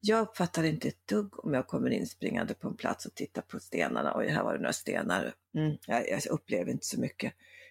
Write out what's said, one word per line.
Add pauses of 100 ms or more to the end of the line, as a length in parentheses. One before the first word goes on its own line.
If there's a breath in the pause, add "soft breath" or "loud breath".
Jag
uppfattar
inte
ett
dugg
om
jag
kommer
inspringande
på
en
plats
och
tittar
på
stenarna.
"Oj,
här
var
det
några
stenar." (200)
Mm,
jag,
jag
upplever
inte
så
mycket. (360 loud breath)